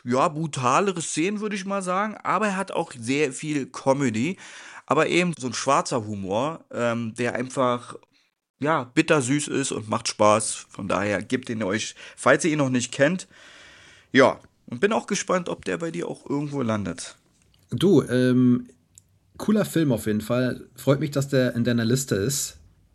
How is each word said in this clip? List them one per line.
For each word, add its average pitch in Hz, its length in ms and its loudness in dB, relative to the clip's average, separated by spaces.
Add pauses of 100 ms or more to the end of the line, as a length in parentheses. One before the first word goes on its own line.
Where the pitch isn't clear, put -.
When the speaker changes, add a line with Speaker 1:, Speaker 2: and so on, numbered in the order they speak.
Speaker 1:
ja, 127 240 2
brutalere 156 760 0
Szenen, 196 400 -4
würde 214 140 -6
ich 185 100 -8
mal 196 160 -4
sagen, 190 420 -4
aber 196 260 0
er 185 80 -2
hat 190 140 -6
auch 165 220 -4
sehr 131 400 0
viel 147 320 -4
Comedy, 135 720 0 (480)
aber 147 220 2
eben 175 300 2
so 127 100 -8
ein 113 60 -4
schwarzer 135 520 0
Humor, 107 640 -4
ähm, 117 440 -2
der 120 180 -2
einfach, 123 640 -2 (640)
ja, 147 220 0 (100)
bittersüß 147 540 2
ist 135 240 -2
und 107 160 -6
macht 110 220 -4
Spaß. - 600 2
Von 98 200 -10
daher 95 340 0
gebt 123 260 -6
ihn 110 140 -4
euch, 107 320 -4 (220)
falls 139 260 4
ihr 165 80 2
ihn 151 60 0
noch 139 120 0
nicht 123 220 -2
kennt. 160 360 2 (840)
Ja, 123 280 6 (260)
und 123 160 -8
bin 202 100 2
auch 226 160 -2
gespannt, 180 400 -2
ob 170 160 -10
der - 140 -4
bei 165 140 -6
dir 170 180 -8
auch - 200 -14
irgendwo 143 320 -4
landet. 104 540 -4 (540)
Speaker 2:
Du, 160 340 4
ähm, 123 640 4 (720)
cooler 214 260 0
Film 147 300 0
auf 107 140 -2
jeden 107 120 0
Fall. 123 560 -2
Freut 139 240 2
mich, 143 120 -4
dass 139 180 -2
der 127 260 2
in 117 80 0
deiner 117 220 2
Liste 127 300 0
ist. 104 420 -2 (380)